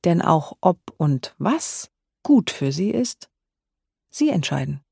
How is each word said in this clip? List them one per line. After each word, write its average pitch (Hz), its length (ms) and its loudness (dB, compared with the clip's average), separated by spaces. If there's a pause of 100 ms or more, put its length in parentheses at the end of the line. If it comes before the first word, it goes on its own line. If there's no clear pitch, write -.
denn 170 180 2
auch 160 380 0
ob 185 180 2 (180)
und 143 420 -2
was - 520 -4 (320)
gut 277 280 4
für 139 220 -4
Sie 185 180 -2
ist, - 380 -4 (800)
Sie 302 200 0
entscheiden. 143 500 -2 (120)